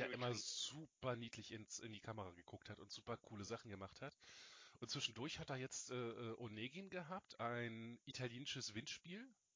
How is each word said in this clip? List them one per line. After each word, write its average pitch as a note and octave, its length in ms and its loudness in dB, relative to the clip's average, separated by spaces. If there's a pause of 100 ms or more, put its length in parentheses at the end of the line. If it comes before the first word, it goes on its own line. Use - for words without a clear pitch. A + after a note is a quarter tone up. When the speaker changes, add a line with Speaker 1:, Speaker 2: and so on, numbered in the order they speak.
Speaker 1:
Der B2 80 4
immer B2 160 4
Speaker 2:
Retriever. A#2 180 4
Speaker 1:
super C3 720 2
niedlich A#2 360 -4
ins, G#2+ 280 -4
in A2+ 120 -2
die G#2+ 100 -4
Kamera G#2 300 0
geguckt F2+ 380 -8
hat G#2 100 -4
und G2+ 120 -8
super A2+ 260 2
coole G#2 260 -4
Sachen A2+ 260 0
gemacht G2 320 -4
hat. C#3 160 -4 (640)
Und A#2+ 100 -2
zwischendurch C3+ 500 2
hat D#3+ 100 -2
er C#3 80 4
jetzt, - 340 0
äh, B2+ 40 2
äh, A#2 440 2
Onegin B2 500 -2
gehabt, F#3 500 -2
ein A#2 680 2
italienisches B2+ 680 0
Windspiel, E3+ 520 -2 (300)